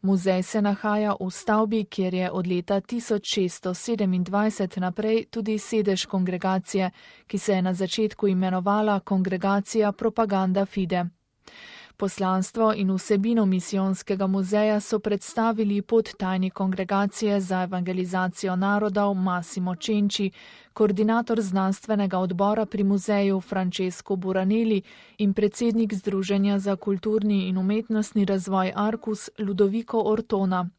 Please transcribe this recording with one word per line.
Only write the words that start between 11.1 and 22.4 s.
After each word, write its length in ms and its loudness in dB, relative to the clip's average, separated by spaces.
Poslanstvo 760 0
in 200 0
vsebino 520 2
misijonskega 800 0
muzeja 540 2
so 180 -2
predstavili 840 0
podtajnik 720 0
Kongregacije 840 0
za 220 -2
evangelizacijo 960 -2
narodov 580 2
Massimo 600 -2
Cenci, 560 0
koordinator 680 2
znanstvenega 800 0
odbora 480 0